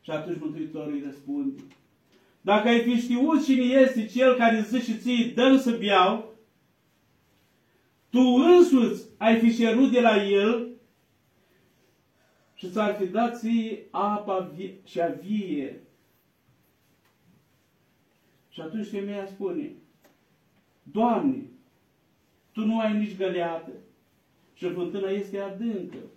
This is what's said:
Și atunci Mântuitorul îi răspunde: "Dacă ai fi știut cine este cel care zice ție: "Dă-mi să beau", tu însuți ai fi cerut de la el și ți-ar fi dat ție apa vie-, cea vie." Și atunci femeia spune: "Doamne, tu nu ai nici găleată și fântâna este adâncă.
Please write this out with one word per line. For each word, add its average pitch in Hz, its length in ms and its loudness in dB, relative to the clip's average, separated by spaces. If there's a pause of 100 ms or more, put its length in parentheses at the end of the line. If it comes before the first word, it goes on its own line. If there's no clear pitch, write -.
Și 160 100 -14
atunci 156 280 -8
Mântuitorul 151 540 -10
îi 139 120 -8
răspunde: 139 560 -8 (800)
"Dacă 214 260 2
ai 233 140 4
fi 233 180 0
știut 269 440 2
cine 254 200 2
este 247 420 4
cel 254 300 4
care 226 260 2
zice 226 360 -4
ție: 240 380 -2
"Dă-mi 262 240 6
să 226 180 -2
beau", 196 540 2 (1800)
tu 247 100 2
însuți 262 840 6 (120)
ai 226 220 4
fi 226 160 4
cerut 226 360 2
de 247 80 4
la 208 240 4
el 208 440 0 (1900)
și 185 140 -14
ți-ar 202 260 -2
fi 190 100 -2
dat 226 340 -2
ție 226 400 -2 (120)
apa 196 640 -4
vie-, 190 280 -12
cea 170 240 -4 (160)
vie." 185 580 -6 (2750)
Și 160 120 -18
atunci 208 260 -8
femeia 202 380 -8
spune: 180 460 -8 (1120)
"Doamne, 170 600 -2 (1080)
tu 220 140 -6
nu 226 140 0
ai 214 180 0
nici 185 200 -4
găleată 175 540 -4 (840)
și 180 160 -8
fântâna 190 400 -6
este 196 300 -6
adâncă. 196 580 -8 (200)